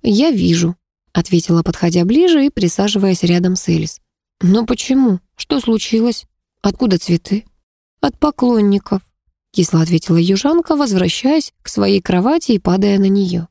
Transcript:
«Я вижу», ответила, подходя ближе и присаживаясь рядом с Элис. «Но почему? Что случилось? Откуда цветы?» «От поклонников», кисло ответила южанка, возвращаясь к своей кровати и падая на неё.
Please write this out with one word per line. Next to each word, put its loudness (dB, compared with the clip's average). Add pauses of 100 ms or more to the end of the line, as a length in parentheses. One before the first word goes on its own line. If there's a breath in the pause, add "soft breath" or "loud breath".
«Я 0
вижу», 0 (380)
ответила, 0
подходя -2
ближе 2
и 0
присаживаясь 0
рядом 0
с -6
Элис. -4 (400)
«Но 2
почему? 0 (180)
Что -4
случилось? -2 (360)
Откуда 0
цветы?» -4 (560)
«От -4
поклонников», 0 (500)
кисло 0
ответила 0
южанка, 0
возвращаясь -2
к -16
своей 0
кровати 0
и 0
падая 0
на 2
неё. -2